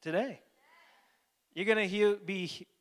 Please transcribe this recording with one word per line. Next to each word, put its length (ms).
today. 400
You're 100
gonna 220
heal, 300
be 280
he-, 220